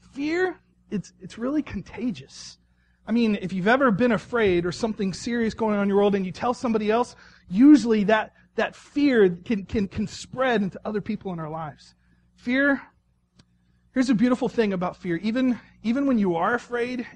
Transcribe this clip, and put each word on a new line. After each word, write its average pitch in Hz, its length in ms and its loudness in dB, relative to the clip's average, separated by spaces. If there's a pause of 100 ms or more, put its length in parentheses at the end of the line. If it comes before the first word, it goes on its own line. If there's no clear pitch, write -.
(140)
Fear, 330 440 -2 (320)
it's, 208 300 -8
it's - 180 -18
really 269 240 -4
contagious. - 960 -10 (480)
I 214 60 -6
mean, 220 300 2
if 170 100 -6
you've 185 160 -2
ever 262 240 4
been 233 220 2
afraid 190 520 0
or 175 60 -4
something 208 400 -4
serious 233 420 -4
going 214 220 -2
on 202 80 0
in 202 60 0
your 196 80 2
world 202 180 4
and 190 100 -2
you 180 60 -8
tell 240 220 -4
somebody 220 360 -2
else, 240 280 0 (320)
usually 220 560 6
that, 214 280 2 (220)
that 214 220 -2
fear 254 500 4 (160)
can, 196 220 -4
can, 208 240 -4
can - 180 -6
spread 247 540 -2
into 196 240 -6
other 208 160 -6
people 202 320 -8
in 165 60 -10
our 156 100 -8
lives. 156 460 -14 (400)
Fear, 269 460 0 (1120)
here's 254 160 0
a 254 60 4
beautiful 247 320 2
thing 214 240 0
about 180 240 -4
fear. 170 220 -6
Even, 226 420 -2 (240)
even 240 220 -2
when 262 120 2
you 180 200 0
are 196 160 0
afraid 240 520 -6 (100)